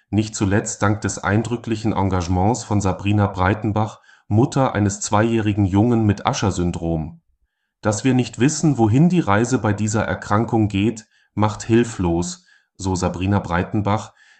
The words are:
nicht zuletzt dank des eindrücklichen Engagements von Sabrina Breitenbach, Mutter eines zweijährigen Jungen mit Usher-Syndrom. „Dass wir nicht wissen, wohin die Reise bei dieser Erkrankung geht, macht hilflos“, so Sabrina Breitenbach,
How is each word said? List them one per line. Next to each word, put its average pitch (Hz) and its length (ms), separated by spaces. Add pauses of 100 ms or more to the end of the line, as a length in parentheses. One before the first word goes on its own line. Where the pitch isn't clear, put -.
nicht 107 260
zuletzt 101 460
dank 107 180
des - 200
eindrücklichen 110 760
Engagements 95 720
von 101 160
Sabrina 98 460
Breitenbach, 104 720 (260)
Mutter 127 460
eines 101 280
zweijährigen 107 640
Jungen 110 400
mit 101 200
Usher-Syndrom. 85 920 (640)
„Dass 107 240
wir 131 80
nicht 123 260
wissen, 143 380
wohin 117 320
die 180 100
Reise 117 400
bei 104 140
dieser 104 300
Erkrankung 107 640
geht, 104 360 (280)
macht 104 300
hilflos“, 90 840 (320)
so 95 180
Sabrina 92 440
Breitenbach, 101 720 (260)